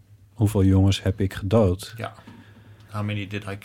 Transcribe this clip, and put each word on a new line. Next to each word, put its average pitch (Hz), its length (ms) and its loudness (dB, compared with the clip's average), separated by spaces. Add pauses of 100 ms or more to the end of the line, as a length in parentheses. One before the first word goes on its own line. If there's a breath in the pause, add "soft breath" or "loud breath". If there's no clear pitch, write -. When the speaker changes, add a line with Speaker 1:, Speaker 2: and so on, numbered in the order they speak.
(340)
Speaker 1:
hoeveel 104 300 2
jongens 95 400 4
heb 98 180 -2
ik 98 120 -2
gedood?" 98 640 0
Speaker 2:
Ja. 110 160 -10 (760 loud breath)
"How 104 160 -6
many 101 220 -6
did 101 160 -8
I 98 200 -10